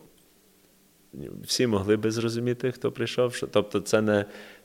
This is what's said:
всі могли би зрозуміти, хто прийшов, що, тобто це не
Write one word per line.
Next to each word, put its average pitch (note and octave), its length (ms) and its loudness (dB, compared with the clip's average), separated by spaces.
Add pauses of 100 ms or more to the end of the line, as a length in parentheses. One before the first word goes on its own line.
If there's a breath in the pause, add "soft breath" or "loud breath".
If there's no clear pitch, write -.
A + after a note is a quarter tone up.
(1400)
всі - 240 2
могли G#2 300 4
би A2 140 0
зрозуміти, A#2 600 -2
хто A#2+ 200 -4
прийшов, A#2+ 440 -2
що, - 120 -6
тобто G#2 320 0
це A2 220 2
не G#2 240 4 (400 loud breath)